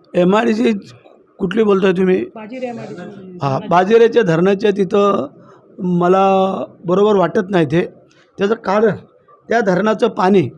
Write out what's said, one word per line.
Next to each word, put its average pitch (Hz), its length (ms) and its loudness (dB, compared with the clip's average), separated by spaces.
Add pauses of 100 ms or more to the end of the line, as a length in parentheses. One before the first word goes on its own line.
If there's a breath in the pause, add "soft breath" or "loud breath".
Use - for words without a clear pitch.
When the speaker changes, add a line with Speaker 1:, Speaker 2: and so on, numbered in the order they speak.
(140)
Speaker 1:
एमआयडीसी 220 580 2 (680)
कुठली 202 240 -2
बोलताय 196 300 2
तुम्ही? 185 320 0
Speaker 2:
बाजीरे 233 420 -14
एमआयडीसी. 214 760 -14
Speaker 1:
हां, 139 260 -4
बाजिरेच्या 226 540 4
धरणाच्या 196 480 0
तिथं 202 560 0 (520 soft breath)
मला 190 760 2 (300)
बरोबर 202 320 2
वाटत 185 340 -2
नाही 175 160 0
ते. 160 200 -2 (520 soft breath)
त्याचं 202 160 -2
कारण, 214 360 0 (580)
त्या 226 120 0
धरणाचं 214 480 0
पाणी 185 500 2